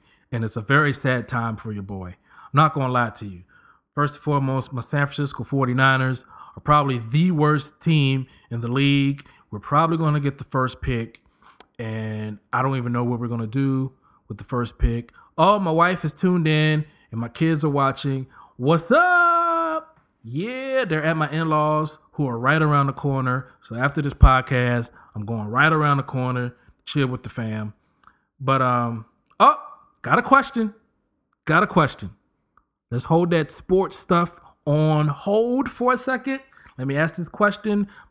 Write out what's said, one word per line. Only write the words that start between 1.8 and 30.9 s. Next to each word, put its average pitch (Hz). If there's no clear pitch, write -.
boy. 95
I'm -
not 151
gonna 131
lie 120
to -
you. 87
First 147
and -
foremost, 135
my 123
San 143
Francisco 139
forty-niners 131
are -
probably 139
the 143
worst 151
team 135
in 117
the 117
league. 139
We're 104
probably 160
gonna 151
get 143
the -
first 127
pick, 117
and 110
I 120
don't 135
even 120
know 120
what 120
we're 120
gonna 117
do 131
with 107
the -
first 120
pick. 120
Oh, 190
my 180
wife 165
is 147
tuned 180
in, 156
and 113
my 117
kids 160
are 151
watching. 135
What's 160
up? 339
Yeah, 247
they're 156
at 160
my 151
in-laws, 151
who 143
are 117
right 139
around 143
the 135
corner. 131
So -
after 139
this 139
podcast, 123
I'm 104
going 107
right 139
around 147
the 135
corner, 123
chill 139
with 123
the -
fam. 107
But, 135
um, 120
oh, 269
got 233
a 240
question. 240